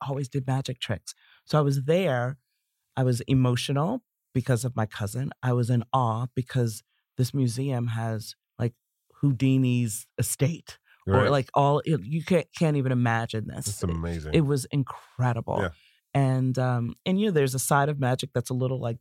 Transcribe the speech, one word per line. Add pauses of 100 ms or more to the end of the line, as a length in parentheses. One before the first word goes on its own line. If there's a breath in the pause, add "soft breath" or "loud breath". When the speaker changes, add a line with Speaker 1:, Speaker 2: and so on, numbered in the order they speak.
Speaker 1:
always
did
magic
tricks. (320 soft breath)
So
I
was
there. (580)
I
was
emotional (320)
because
of
my
cousin. (120)
I
was
in (100)
awe
because (360)
this
museum
has (840)
Houdini's (100)
estate. (300 soft breath)
Or,
Speaker 2:
Right.
Speaker 1:
like,
all,
you,
you
can't, (100)
can't
even
imagine
this.
Speaker 2:
That's
amazing.
Speaker 1:
It
was
incredible.
Speaker 2:
Yeah. (440 soft breath)
Speaker 1:
And,
um, (100)
and,
you
know,
there's
a
side
of
magic
that's
a
little,
like,